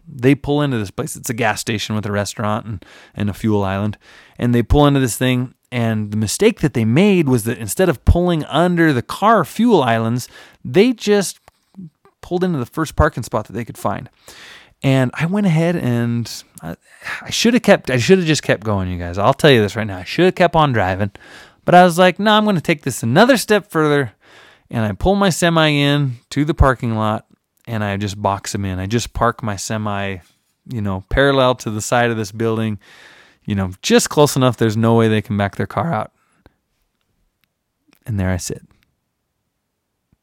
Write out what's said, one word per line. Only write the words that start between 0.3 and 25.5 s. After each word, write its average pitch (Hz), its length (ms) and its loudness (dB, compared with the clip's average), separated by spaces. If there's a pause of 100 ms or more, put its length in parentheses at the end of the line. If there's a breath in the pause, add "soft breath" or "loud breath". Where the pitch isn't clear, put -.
pull 143 260 -2
into 139 160 -2
this 104 140 -4
place. - 260 -10
It's - 140 -10
a 123 40 -4
gas 110 280 -2
station 110 340 -4
with 104 80 -4
a 101 80 -6
restaurant 104 540 -4
and, 107 180 -12 (300 loud breath)
and 101 160 -4
a 92 40 -8
fuel 104 300 -2
island. 98 320 -4 (420 soft breath)
And 120 160 0
they 120 80 2
pull 147 240 4
into 139 140 2
this 127 160 -2
thing. 127 380 -2 (180)
And 113 380 -2
the 107 80 -4
mistake 110 420 0
that 147 140 -2
they 117 100 0
made 175 420 2
was 127 180 0
that 117 120 -4
instead 117 320 -2
of 147 160 -4
pulling 175 400 2
under 165 480 2
the 123 100 0
car 202 440 0
fuel 214 360 2
islands, 117 460 0 (340 loud breath)
they 190 300 2
just 208 480 -2 (800)
pulled 175 220 -4
into 180 160 -2
the 120 60 -4
first - 320 -6
parking 151 260 2
spot 113 240 -6
that - 60 -20
they 117 140 -6
could - 100 -16
find. 104 320 -6 (760 loud breath)
And 135 300 2
I - 140 -4
went 202 200 0
ahead 165 300 2
and 117 540 -2 (320)
I, 165 120 -10 (460 loud breath)
I - 80 -16
shoulda 240 320 0
kept, - 300 2
I 127 80 2
shoulda 185 260 4
just 156 180 0
kept - 220 -2
going, 98 260 -2
you 90 80 -6
guys. 87 200 -8
I'll 113 160 2
tell - 160 4
you 120 100 6
this 101 160 -2
right 110 100 -4
now. 98 120 -8
I 90 60 -14
shoulda 180 280 0
kept 170 240 0
on 151 160 2
driving. 98 380 0 (560 loud breath)
But - 80 4
I 180 100 10
was 175 140 2
like, 180 200 4
"No, 214 140 0
I'm 214 140 2
gonna 190 160 0
take 170 200 -2
this - 200 -6
another 202 340 4
step 208 340 0
further." 147 420 0 (580 soft breath)
And 113 160 -2
I 107 60 -2
pull 180 240 0
my 196 120 2
semi 165 400 2